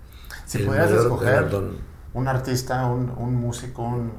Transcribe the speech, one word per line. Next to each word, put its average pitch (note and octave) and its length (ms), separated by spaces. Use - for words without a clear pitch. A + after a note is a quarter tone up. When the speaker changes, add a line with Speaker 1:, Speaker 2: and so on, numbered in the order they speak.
Speaker 1:
Si - 140
Speaker 2:
el G2+ 80
Speaker 1:
pudieras C3+ 240
Speaker 2:
mayor A2 140
Speaker 1:
escoger - 280
Speaker 2:
galardón. G2 440
Speaker 1:
un B2+ 160
artista, B2+ 560
un, B2 320
un B2 180
músico, A#2+ 460
un A#2 380